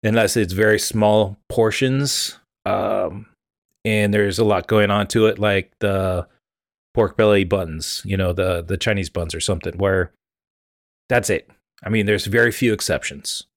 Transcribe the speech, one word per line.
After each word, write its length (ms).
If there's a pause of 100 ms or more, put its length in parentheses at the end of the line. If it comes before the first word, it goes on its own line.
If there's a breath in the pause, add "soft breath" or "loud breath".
unless 340
it's 180
very 260
small 580 (120)
portions, 880 (260)
um, 640 (580)
and 260
there's 280
a 40
lot 220
going 240
on 200
to 180
it, 100
like 340 (100)
the 460 (680)
pork 200
belly 280
buns, 640
you 120
know, 160
the, 300
the 140
Chinese 340
buns 240
or 40
something, 380
where 340 (960)
that's 220
it. 180 (360)
I 60
mean, 160
there's 200
very 260
few 220
exceptions 840